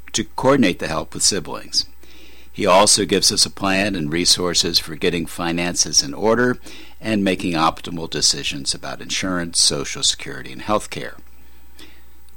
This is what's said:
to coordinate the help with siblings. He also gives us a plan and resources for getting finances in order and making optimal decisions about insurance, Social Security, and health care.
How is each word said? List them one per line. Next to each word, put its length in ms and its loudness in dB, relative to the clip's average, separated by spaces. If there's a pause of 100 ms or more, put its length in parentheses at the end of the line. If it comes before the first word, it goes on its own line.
(120)
to 120 -2
coordinate 540 4
the 100 -4
help 240 -2
with 120 -2
siblings. 600 -2 (680)
He 120 -2
also 400 8
gives 260 4
us 140 2
a 60 0
plan 440 2
and 160 -2
resources 680 2
for 180 -2
getting 300 0
finances 760 0
in 120 -8
order 440 4 (440)
and 200 2
making 300 2
optimal 560 0
decisions 640 -2
about 300 -8
insurance, 580 -2
Social 420 0
Security, 500 -4
and 100 -12
health 260 0
care. 300 -10 (1200)